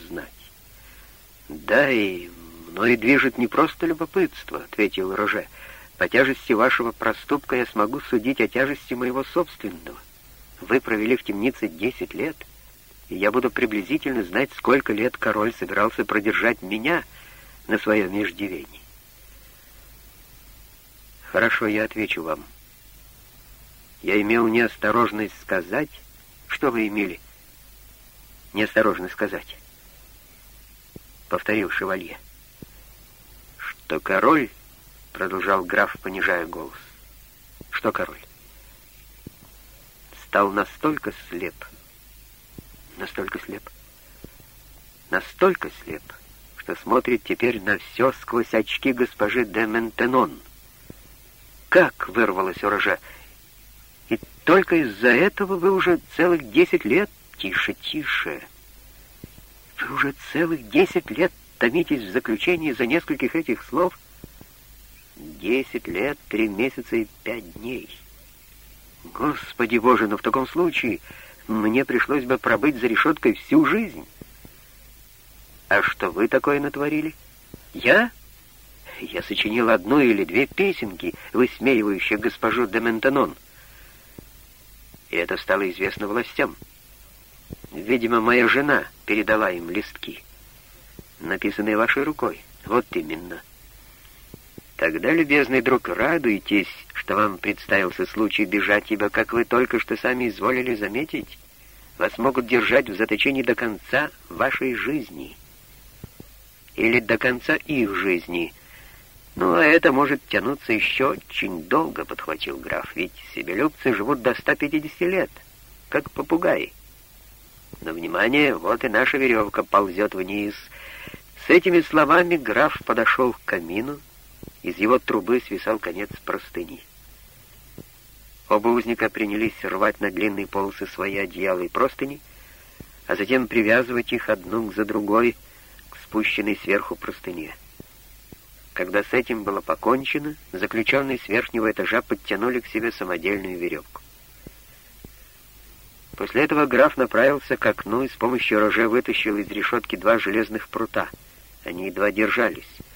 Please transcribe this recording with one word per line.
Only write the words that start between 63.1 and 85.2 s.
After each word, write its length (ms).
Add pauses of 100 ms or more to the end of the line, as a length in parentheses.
этих 300
слов? 340 (1200)
Десять 720
лет, 280 (120)
три 180
месяца 480
и 120 (180)
пять 300
дней. 340 (1120)
Господи 760
Боже, 280
но 80
в 60
таком 260
случае 540 (480)
мне 340
пришлось 400
бы 140
пробыть 420
за 80
решеткой 460
всю 320
жизнь. 420 (1600)
А 140
что 280
вы 200
такое 320
натворили? 540 (580)
Я? 380 (880)
Я 220
сочинил 460
одну 300
или 240
две 240
песенки, 680 (180)
высмеивающие 840
госпожу 480
де 140
Ментенон. 560 (1700)
И 60
это 220